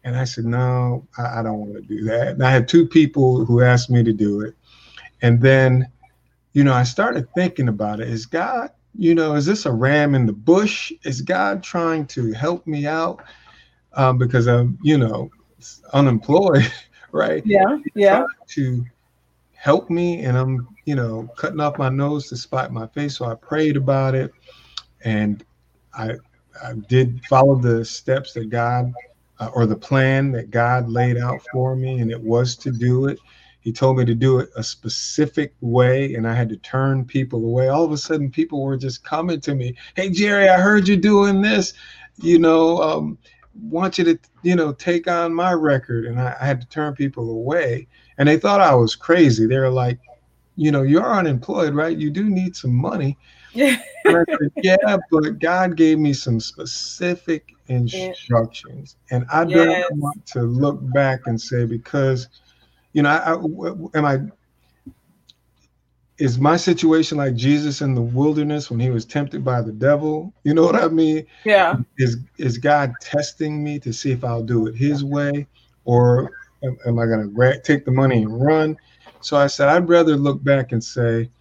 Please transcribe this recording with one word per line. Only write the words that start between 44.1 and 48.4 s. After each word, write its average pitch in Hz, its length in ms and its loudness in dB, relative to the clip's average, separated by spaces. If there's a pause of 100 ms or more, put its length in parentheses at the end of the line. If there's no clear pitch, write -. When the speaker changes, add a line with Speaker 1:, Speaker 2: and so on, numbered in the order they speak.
Speaker 1:
you 180 120 2
know, 160 160 0
take 175 360 -4
on 170 260 -2
my 175 200 0
record." 135 520 0
And 120 160 -4
I, 123 180 -4
I 131 60 -6
had 135 160 -2
to 123 60 -18
turn 151 260 -6
people 131 380 -6
away. 123 560 -4 (300)
And 143 120 4
they 160 80 4
thought 202 240 2